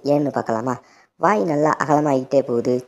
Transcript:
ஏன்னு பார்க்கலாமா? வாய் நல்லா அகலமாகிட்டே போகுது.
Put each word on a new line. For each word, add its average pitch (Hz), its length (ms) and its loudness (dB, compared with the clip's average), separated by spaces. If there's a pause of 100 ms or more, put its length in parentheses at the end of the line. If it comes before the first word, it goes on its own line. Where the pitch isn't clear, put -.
ஏன்னு 143 260 0
பார்க்கலாமா? 117 500 -4 (360)
வாய் 202 280 2
நல்லா 151 400 0
அகலமாகிட்டே 143 560 2
போகுது. 123 480 -2